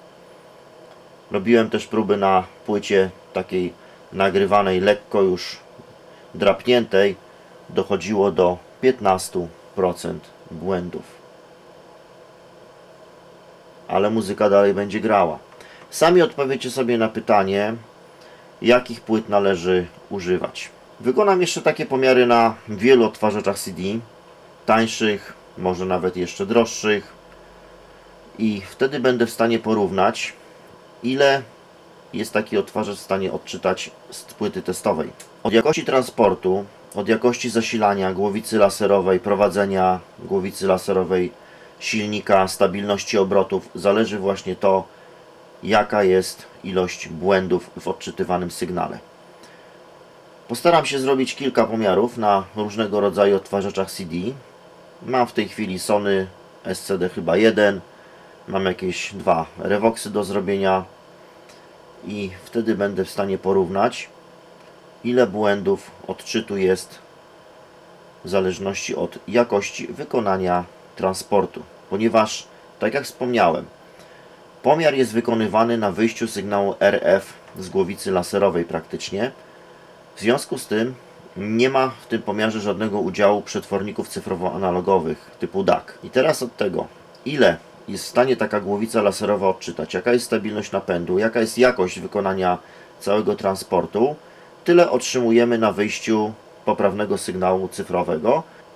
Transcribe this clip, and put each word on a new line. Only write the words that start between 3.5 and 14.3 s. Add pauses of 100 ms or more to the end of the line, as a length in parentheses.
nagrywanej,
lekko
już (760)
drapniętej. (540)
Dochodziło
do (240)
piętnastu (280)
procent (280)
błędów. (2750)
Ale
muzyka